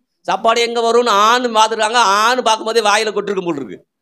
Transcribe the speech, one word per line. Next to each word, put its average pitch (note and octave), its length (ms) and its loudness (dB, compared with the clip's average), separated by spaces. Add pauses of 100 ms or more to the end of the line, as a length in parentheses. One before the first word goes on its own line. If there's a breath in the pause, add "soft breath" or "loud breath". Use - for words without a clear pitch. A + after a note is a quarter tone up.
(200)
சாப்பாடு A3+ 400 -2
எங்க A#3 200 -2
வரும்னு A#3 280 2
ஆண் A3+ 480 2
பாத்துருக்காங்க, G#3+ 380 0
ஆண் A3+ 480 2
பார்க்கும்போதே A3+ 380 0
வாயில G#3+ 260 0
கொட்டிருக்கும் G3 380 -6
போல் E3+ 120 -4
இருக்கு. G#2 300 -14 (160)